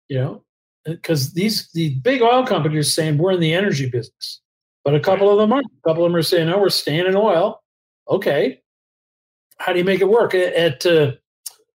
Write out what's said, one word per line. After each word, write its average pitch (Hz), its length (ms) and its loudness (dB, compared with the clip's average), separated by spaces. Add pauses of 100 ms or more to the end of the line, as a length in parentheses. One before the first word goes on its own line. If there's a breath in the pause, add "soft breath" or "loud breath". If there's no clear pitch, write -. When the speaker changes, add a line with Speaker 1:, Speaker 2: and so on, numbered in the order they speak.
Speaker 1:
you 135 100 -4
know, 156 260 -6 (580)
'cause 143 300 -2
these, 214 400 -4
the 160 280 -2
big 262 220 0
oil 247 240 4
companies 151 400 -2
are - 40 -2
saying, 156 280 0
"We're 190 140 2
in 180 80 0
the 160 140 0
energy 170 340 -2
business." - 520 -10 (440)
But 147 100 0
a 151 60 2
couple 196 260 2
Speaker 2:
Right. 202 60 6
Speaker 1:
of 202 80 4
them 214 120 2
aren't. 277 140 0
A - 220 -8
couple 165 160 0
of 170 80 2
them 175 40 0
are 165 60 2
saying, 165 260 0
"No, 185 100 0
we're 196 100 2
staying 170 380 -2
in 190 100 0
oil." 202 460 0 (460)
Okay. 175 520 -2 (1000)
How 185 140 -4
do 180 60 0
you 175 80 0
make 190 160 0
it 190 60 2
work? 208 260 2
At, 180 180 0
at, 165 340 -2
uh, 156 260 4 (680)